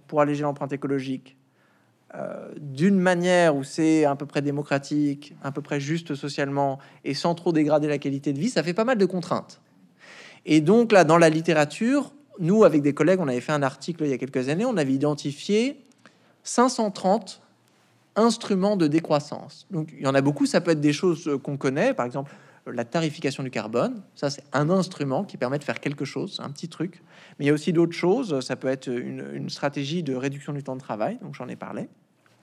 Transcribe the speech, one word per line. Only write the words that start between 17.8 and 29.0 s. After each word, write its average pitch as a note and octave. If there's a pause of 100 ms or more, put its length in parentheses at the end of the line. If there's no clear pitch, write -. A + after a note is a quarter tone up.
instruments G#3
de D#3+
décroissance. D3
Donc D#3
il -
y C3+
en C3+
a C3+
beaucoup, C#3+
ça F3+
peut E3+
être D3+
des D3
choses, D#3+
euh, C#3+
qu'on C#3
connaît, D3+
par B2
exemple, C3+ (360)
euh, A#2+
la A#2
tarification D3
du C3
carbone, B2+ (100)
ça C#3+
c'est - (100)
un D3
instrument F3+
qui -
permet C3
de C#3+
faire -
quelque C#3+
chose, C3+
un A#2+
petit E3
truc. - (380)
Mais C#3+
il -
y D3
a -
aussi D3+
d'autres E3+
choses, F#3
ça B2+
peut C3
être C3+
une, C3